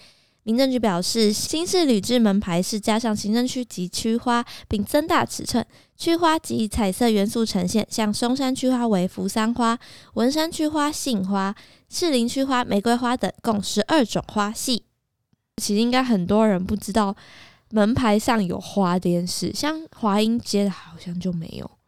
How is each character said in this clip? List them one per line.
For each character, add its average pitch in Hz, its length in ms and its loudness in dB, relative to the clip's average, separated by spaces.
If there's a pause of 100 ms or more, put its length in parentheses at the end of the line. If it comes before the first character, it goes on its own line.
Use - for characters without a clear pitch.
(440)
民 226 140 0
政 269 140 4
局 254 80 0
表 196 200 2
示， 208 320 2
新 311 360 -4
式 359 180 2
铝 226 160 4
制 226 160 2
门 208 220 4
牌 175 200 0
是 202 200 -2
加 214 180 0
上 226 180 -2
行 208 160 -4
政 240 160 0
区 254 160 -6
及 180 240 -8
区 226 300 -2
花， 240 260 0 (240)
并 208 160 -2
增 302 220 0
大 330 180 2
尺 - 200 -8
寸。 - 200 -2 (320)
区 330 200 0
花 330 240 2
及 233 260 -2
彩 208 240 0
色 240 200 2
元 202 180 2
素 226 180 -2
呈 180 220 0
现， 208 220 0
像 214 220 -2
松 240 220 0
山 262 220 0
区 254 140 0
花 240 180 2
为 185 180 2
扶 190 220 -4
桑 226 260 0
花， 240 240 0 (360)
文 233 180 2
山 311 180 0
区 311 160 -2
花 302 240 0
杏 233 380 -2
花， 196 260 -2 (360)
士 349 200 -2
林 240 180 2
区 269 140 -2
花 262 220 0
玫 - 160 0
瑰 233 160 2
花 247 200 0
等， 196 140 -2 (140)
共 208 180 0
十 - 200 -2
二 302 220 2
种 - 280 -2
花 208 200 -2
系。 240 300 -4 (760)
其 214 180 -2
实 214 60 4
应 240 100 2
该 254 100 4
很 220 240 2
多 214 220 4
人 185 160 2
不 190 100 -4
知 202 200 -6
道 202 200 2 (580)
门 214 220 4
牌 220 240 4
上 220 260 2
有 175 160 -4
花 185 380 0
这 185 120 0
件 175 180 0
事， - 260 -4
像 294 220 -2 (220)
华 208 240 2
阴 226 180 2
街 202 240 0
的 196 80 0
好 165 260 -14
像 175 220 -10
就 180 140 -4
没 165 260 -8
有。 - 100 -12 (180)